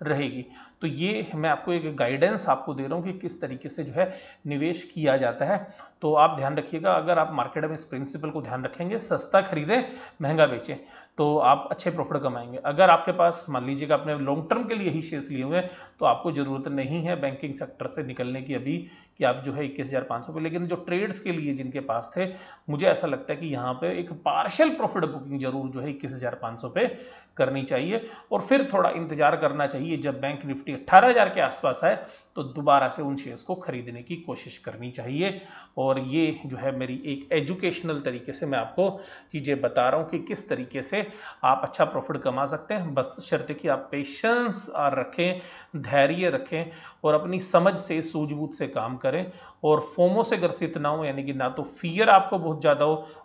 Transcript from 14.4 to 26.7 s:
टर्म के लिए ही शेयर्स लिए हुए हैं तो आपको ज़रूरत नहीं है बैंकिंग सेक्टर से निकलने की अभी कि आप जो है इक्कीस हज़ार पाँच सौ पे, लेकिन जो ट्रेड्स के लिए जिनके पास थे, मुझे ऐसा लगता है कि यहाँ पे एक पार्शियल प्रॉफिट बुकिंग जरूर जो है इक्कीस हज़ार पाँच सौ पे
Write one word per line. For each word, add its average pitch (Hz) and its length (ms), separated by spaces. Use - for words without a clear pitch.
टर्म 240 140
के 220 100
लिए 196 160
ही 156 120
शेयर्स 143 280
लिए 131 120
हुए 143 140
हैं 180 140
तो 156 60
आपको 143 260
ज़रूरत 139 360
नहीं 143 340
है 160 180
बैंकिंग 139 340
सेक्टर - 320
से 156 160
निकलने 127 400
की 139 120
अभी 135 240
कि - 60
आप 127 200
जो 139 80
है 143 120
इक्कीस 135 220
हज़ार 135 160
पाँच 120 240
सौ 160 60
पे, 156 80
लेकिन 165 260
जो 175 120
ट्रेड्स 185 420
के 190 120
लिए 147 220
जिनके 131 280
पास 117 340
थे, 185 100
मुझे 151 160
ऐसा 170 200
लगता 139 280
है 147 60
कि 165 60
यहाँ 127 280
पे 175 260
एक 175 120
पार्शियल 196 520
प्रॉफिट 196 280
बुकिंग 139 360
जरूर 135 300
जो 131 100
है 143 100
इक्कीस 139 220
हज़ार 123 220
पाँच 117 260
सौ 127 80
पे 208 180